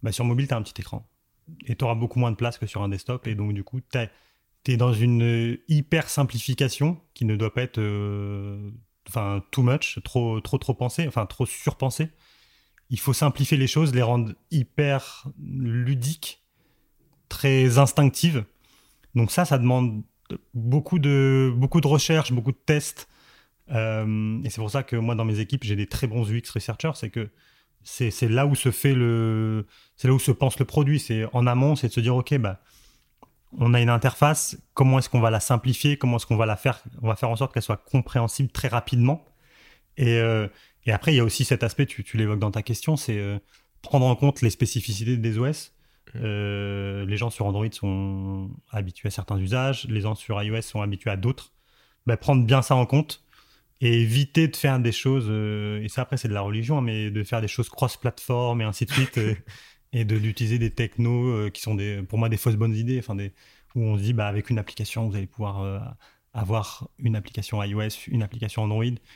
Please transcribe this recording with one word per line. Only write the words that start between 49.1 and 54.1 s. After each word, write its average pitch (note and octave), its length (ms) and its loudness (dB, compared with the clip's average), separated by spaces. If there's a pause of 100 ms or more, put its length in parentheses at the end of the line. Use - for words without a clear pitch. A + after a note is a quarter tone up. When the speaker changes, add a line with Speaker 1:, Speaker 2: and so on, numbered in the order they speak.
Speaker 1:
certains G2+ 280 -4
usages, B2+ 500 -2
les G#2+ 140 -2
gens G#2+ 120 -2
sur G#2 280 -6
I G#2 80 -4
O A2 40 -4
S A2+ 120 -6
sont G#2+ 160 -6
habitués G2+ 280 -4
à G2 60 -2
d'autres. A2+ 360 -4 (540)
Bah, A#2 100 2
prendre C3 280 4
bien C3 180 6
ça C3+ 140 2
en B2+ 100 4
compte - 380 0 (560)
et A#2 200 4
éviter C3+ 480 4